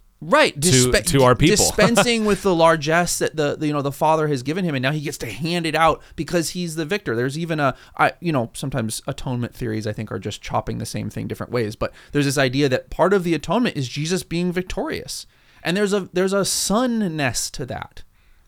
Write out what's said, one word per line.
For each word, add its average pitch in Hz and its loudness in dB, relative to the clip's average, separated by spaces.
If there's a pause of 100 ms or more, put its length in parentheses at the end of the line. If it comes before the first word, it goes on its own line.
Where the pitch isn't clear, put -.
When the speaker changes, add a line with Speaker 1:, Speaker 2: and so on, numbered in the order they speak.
(200)
Speaker 1:
Right, 202 2
Speaker 2:
to, 147 2
Speaker 1:
dispe-, 127 4
Speaker 2:
to 139 6
our 123 8
people. 170 4
<laughs> - 4
Speaker 1:
dispensing 220 4
with 202 2
the 190 2
largesse 165 4
that 156 -2
the, 147 0
the, 151 -2
you 147 0
know, 147 0
the 139 -2
Father 156 2
has 139 -2
given 160 -2
him, 160 0
and 131 -2
now 135 0
he 156 -4
gets 143 -8
to - -8
hand 160 -4
it 151 -2
out 160 4 (140)
because 170 -2
he's 175 -6
the 160 -4
victor. 156 -4
There's 135 -2
even 165 -4
a, 135 0 (220)
I, 151 2
you 175 -2
know, 120 0
sometimes 131 -6
atonement 123 -4
theories, 110 -6
I 107 -4
think, 107 -8
are 110 -6
just 101 -8
chopping 113 -4
the 110 -6
same 107 -6
thing 110 -8
different 107 -8
ways, 113 -2
but - -6 (200)
there's 143 2
this 139 0
idea 135 2
that 127 -2
part 185 2
of 190 4
the 170 0
atonement 170 -2
is 131 -2
Jesus 151 -4
being 175 -2
victorious, - -6 (340)
and 175 -2
there's 202 0
a, 190 -2
there's 190 0
a 196 2
sonness 196 -2
to 147 -8
that. - -10 (460)